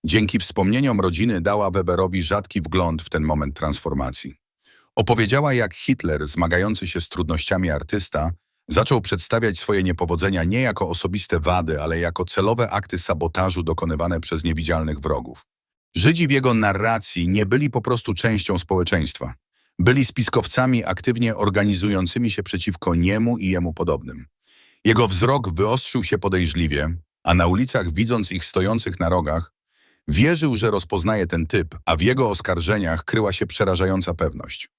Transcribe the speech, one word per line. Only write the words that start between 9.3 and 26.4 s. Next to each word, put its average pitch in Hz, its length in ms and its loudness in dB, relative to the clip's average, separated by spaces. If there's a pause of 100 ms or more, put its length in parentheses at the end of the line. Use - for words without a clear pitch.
swoje 101 240 0
niepowodzenia 87 600 0
nie 104 160 0
jako 104 280 0
osobiste 87 520 -2
wady, 80 420 0
ale 82 160 -2
jako 85 260 -2
celowe 110 460 0
akty 98 280 -4
sabotażu 90 640 0
dokonywane 82 580 -2
przez 80 240 -4
niewidzialnych 80 560 0
wrogów. 71 460 -4 (500)
Żydzi 147 320 4
w - 20 2
jego 131 240 4
narracji 104 760 0
nie 101 180 2
byli 131 240 2
po 117 100 -2
prostu 117 340 -2
częścią 101 440 0
społeczeństwa. 85 760 -2 (440)
Byli 127 260 6
spiskowcami 127 800 0
aktywnie 113 520 0
organizującymi 101 960 2
się 95 120 -4
przeciwko 87 520 -2
niemu 107 440 2
i 95 100 -2
jemu 87 240 0
podobnym. 64 540 -4 (580)
Jego 113 240 4
wzrok 101 460 0
wyostrzył 107 500 -2
się 104 140 -2
podejrzliwie, 82 800 -2 (280)